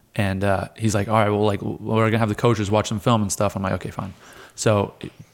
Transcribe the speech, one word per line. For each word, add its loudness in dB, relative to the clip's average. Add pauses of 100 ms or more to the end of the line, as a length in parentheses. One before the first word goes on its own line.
(140)
And, 0
uh, 0
he's 0
like, 0
"All 0
right, 4
well, 2
like, 0
w-, -6
we're 2
gonna 2
have 2
the 0
coaches 0
watch 2
some -4
film 2
and -2
stuff." -2
I'm -4
like, -2
"Okay, -6
fine." -10 (400)
So, 0
he -12 (240)